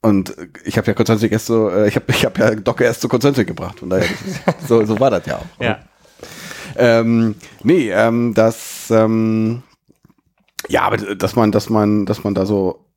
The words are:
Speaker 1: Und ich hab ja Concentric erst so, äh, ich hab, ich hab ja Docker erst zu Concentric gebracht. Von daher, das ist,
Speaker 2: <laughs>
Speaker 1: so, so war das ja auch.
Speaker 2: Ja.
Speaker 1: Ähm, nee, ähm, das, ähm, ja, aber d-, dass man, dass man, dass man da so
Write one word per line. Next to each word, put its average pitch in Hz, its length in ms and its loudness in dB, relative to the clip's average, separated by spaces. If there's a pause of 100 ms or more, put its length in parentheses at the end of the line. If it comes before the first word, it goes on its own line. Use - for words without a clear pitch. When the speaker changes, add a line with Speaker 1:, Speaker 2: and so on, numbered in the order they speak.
Speaker 1:
Und 98 360 0 (280)
ich - 140 -2
hab 107 80 -2
ja 107 80 0
Concentric 110 380 0
erst 110 140 -2
so, 110 240 2
äh, 104 180 2
ich - 80 -2
hab, - 120 -4
ich - 160 0
hab 117 140 -4
ja 110 160 2
Docker 113 300 -2
erst 117 160 0
zu 117 80 -6
Concentric 127 400 0
gebracht. 87 320 -10
Von 87 100 -10
daher, 92 160 2
das - 140 -6
ist, 190 220 -10 (120)
Speaker 2:
<laughs> 143 140 -14
Speaker 1:
so, 113 160 4
so 107 160 0
war 135 100 4
das 95 160 -2
ja - 120 -6
auch. - 80 -12 (180)
Speaker 2:
Ja. 113 160 -2 (960)
Speaker 1:
Ähm, 113 580 4 (300)
nee, 139 260 4
ähm, 117 440 2
das, - 560 0
ähm, 110 720 2 (1040)
ja, - 140 2
aber 107 160 0
d-, 101 180 -6
dass 95 180 -2
man, 110 160 4
dass 101 180 0
man, 104 380 2
dass 104 160 -4
man 104 120 -2
da 95 120 0
so 98 400 -2 (100)